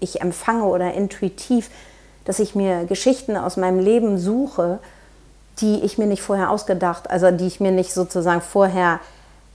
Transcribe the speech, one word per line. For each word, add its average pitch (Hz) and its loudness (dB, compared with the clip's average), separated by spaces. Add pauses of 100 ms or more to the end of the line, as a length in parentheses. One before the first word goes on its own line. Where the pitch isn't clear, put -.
ich - -6
empfange 214 -2
oder 180 0
intuitiv, 202 -2 (540)
dass 190 -4
ich 208 -2
mir 185 0
Geschichten 208 0
aus 185 -4
meinem 185 2
Leben 208 2
suche, 202 -2 (840)
die 214 2
ich - -2
mir 214 0
nicht 202 -2
vorher 196 0
ausgedacht, 185 -2
also 180 4
die 180 0
ich - -6
mir 196 2
nicht 185 2
sozusagen 175 0
vorher 180 2 (560)